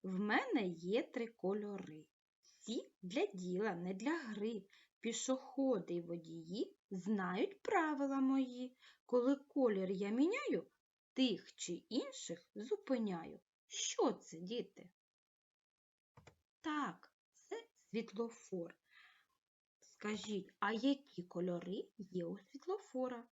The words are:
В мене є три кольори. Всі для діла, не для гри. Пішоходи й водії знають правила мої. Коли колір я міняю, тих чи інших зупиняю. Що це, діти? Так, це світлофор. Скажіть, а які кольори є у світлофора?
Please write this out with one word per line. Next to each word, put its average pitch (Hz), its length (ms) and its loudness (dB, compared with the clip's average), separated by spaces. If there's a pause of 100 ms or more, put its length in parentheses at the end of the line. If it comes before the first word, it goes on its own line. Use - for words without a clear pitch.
В 185 160 -2
мене 233 480 2
є 180 360 0
три 233 240 -6
кольори. 190 760 -6 (360)
Всі - 500 -8 (100)
для 214 240 2
діла, 185 500 0
не 175 180 -2
для 240 240 0
гри. 214 460 -2 (360)
Пішоходи 254 920 2
й 175 80 0
водії 170 760 -6 (140)
знають 190 720 0
правила 294 580 2
мої. 254 560 2 (300)
Коли 247 300 4
колір 214 560 2
я 196 180 0
міняю, 320 580 2 (460)
тих - 420 2
чи - 180 -6
інших 214 840 -4
зупиняю. 208 840 -2 (280)
Що - 440 2
це, - 260 -10
діти? 190 520 -6 (1700)
Так, 285 520 -2 (300)
це 453 200 -8 (280)
світлофор. 196 840 -4 (1040)
Скажіть, 208 800 -6
а 208 120 2
які 240 520 0
кольори 180 720 -4
є 185 280 -4
у 180 120 -6
світлофора? 254 960 -6